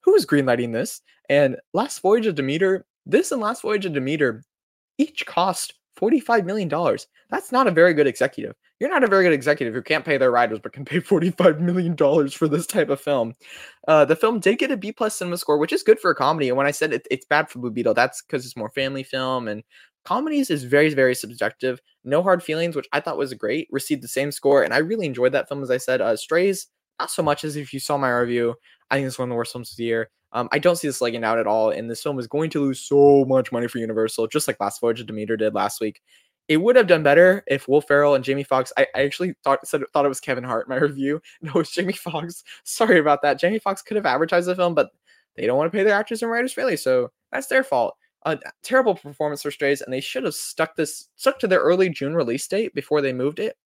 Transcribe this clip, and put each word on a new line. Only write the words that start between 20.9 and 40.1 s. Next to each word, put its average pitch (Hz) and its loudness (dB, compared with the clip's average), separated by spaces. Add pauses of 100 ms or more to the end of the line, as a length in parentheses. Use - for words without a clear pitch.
very 131 4
subjective. 117 -6 (220)
No 143 0
Hard 180 2
Feelings, 160 -4
which 135 -8
I 147 -2
thought 151 -6
was 131 -4
great, 117 -4
received 131 -4
the 117 -16
same 143 -4
score. 139 4
And - 0
I 127 2
really 180 -2
enjoyed 127 0
that 135 -2
film, 139 -8
as 127 -4
I 123 2
said. 127 -2
Uh, 107 0
Strays, 180 -2 (320)
not - -6
so 175 -4
much 147 0
as 151 -8
if 143 -10
you 135 -10
saw 143 -4
my 135 0
review. 120 0 (360)
I 139 0
think 135 -2
it's 127 -8
one 123 -4
of 123 -6
the 117 -4
worst 117 -6
films 123 -12
of - -18
the 120 -6
year. 113 -2 (220)
Um, 120 -6
I 147 0
don't 175 4
see 160 -6
this 131 -4
legging 117 -2
out 113 2
at 107 0
all, 110 2
and 113 -4
this 113 -10
film 143 -4
is 117 -8
going 156 -4
to 156 -4
lose 135 -2
so 143 6
much 131 0
money 120 -4
for - -8
Universal, 113 -2
just 151 -4
like - -8
Last 101 -4
Voyage 117 0
of 110 -12
Demeter 107 -6
did 107 0
last 104 -2
week, 107 -6 (460)
it 156 2
would 226 4
have 226 6
done 165 4
better 170 6
if 135 -2
Will 143 4
Ferrell 143 4
and 127 -2
Jamie 135 -4
Foxx, 131 0
I, 135 4
I 131 0
actually 156 -4
thought, 139 0
said, 147 -2 (120)
thought 143 2
it 139 2
was 131 -4